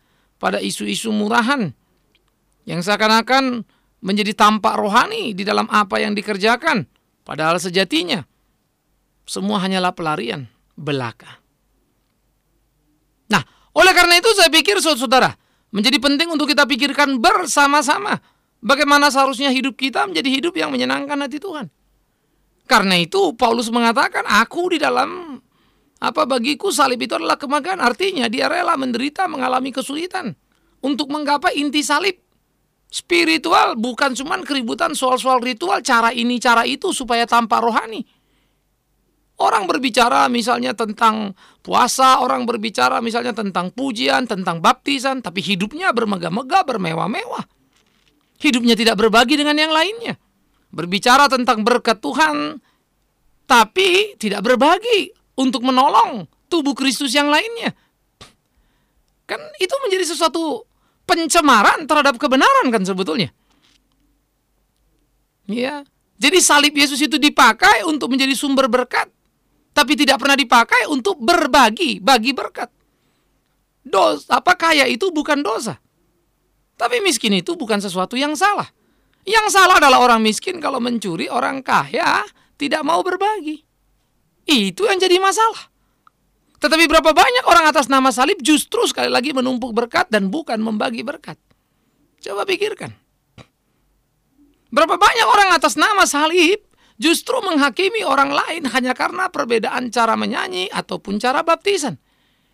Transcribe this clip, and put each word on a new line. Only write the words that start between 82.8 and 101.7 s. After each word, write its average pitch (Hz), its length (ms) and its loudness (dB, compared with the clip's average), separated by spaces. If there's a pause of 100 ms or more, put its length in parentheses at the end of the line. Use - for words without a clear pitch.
mau 339 160 0
berbagi. 359 640 -4 (800)
Itu 214 400 0
yang 392 160 0
jadi 370 160 2
masalah. 403 480 0 (920)
Tetapi 320 300 2
berapa 311 240 4
banyak 466 340 4
orang 339 240 6
atas 285 220 2
nama 269 180 4
salib 277 300 0
justru 302 480 0
sekali 247 240 -2
lagi 254 240 -2
menumpuk 247 400 -2
berkat 233 320 0
dan 196 240 0
bukan 262 260 -6
membagi 226 460 -4
berkat? 262 340 -12 (840)
Coba 196 240 -6
pikirkan. 370 480 -4 (1800)
Berapa 320 240 2
banyak 466 300 2
orang 403 260 4
atas 302 240 2
nama 370 320 2
salib 320 540 2 (340)
justru 339 480 0
menghakimi 359 640 0
orang 277 260 2
lain 330 400 -4
hanya 254 240 -2
karena 349 320 -4
perbedaan 240 640 -4
cara 226 240 2
menyanyi 359 560 -4
ataupun 190 480 -6
cara 277 240 -2
baptisan. 330 540 -2 (540)